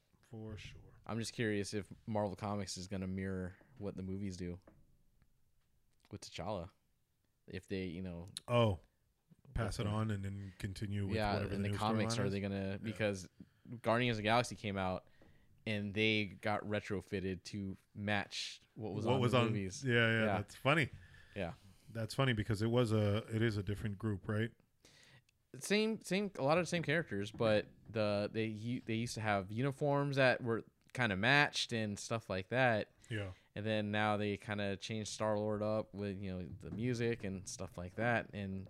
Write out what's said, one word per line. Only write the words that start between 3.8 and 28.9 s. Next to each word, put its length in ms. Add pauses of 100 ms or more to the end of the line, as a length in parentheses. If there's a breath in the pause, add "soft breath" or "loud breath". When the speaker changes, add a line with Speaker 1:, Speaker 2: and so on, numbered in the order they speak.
Speaker 2:
the 60
movies 340
do 220 (1500)
with 100
T'Challa. 480 (800)
If 200
they, 160
you 180
know, 260 (200)
Speaker 1:
Oh, 300 (760)
pass 240
it 80
Speaker 2:
Okay. 80
Speaker 1:
on 160
and 140
then 340
continue 480
with 100
Speaker 2:
Yeah, 180
Speaker 1:
whatever 200
Speaker 2:
in 80
Speaker 1:
the 60
Speaker 2:
the 40
Speaker 1:
new 60
Speaker 2:
comics, 360
Speaker 1:
storyline 60
Speaker 2:
are 60
Speaker 1:
is? 60
Speaker 2:
they 80
gonna, 320
Speaker 1:
Yeah. 100
Speaker 2:
because 460 (540)
Guardians 340
of 20
the 40
Galaxy 340
came 200
out 280 (640 soft breath)
and 280
they 320 (160)
got 220
retrofitted 800
to 320 (180)
match 640 (140)
what 200
was 100
Speaker 1:
What 100
Speaker 2:
on 60
Speaker 1:
was 120
Speaker 2:
the 60
Speaker 1:
on 100
Speaker 2:
movies. 360
Speaker 1:
Yeah, 100
yeah, 260
Speaker 2:
Yeah. 60
Speaker 1:
that's 280
funny. 360 (440 loud breath)
Speaker 2:
Yeah. 180 (400)
Speaker 1:
That's 220
funny 180
because 300
it 80
was 220
a, 320 (100)
it 80
is 140
a 60
different 360
group, 300
right? 220 (1080 loud breath)
Speaker 2:
Same, 420
same, 360
a 40
lot 160
of 40
the 60
same 140
characters, 480
but 360 (240)
the, 420
they 140
u-, 380
they 100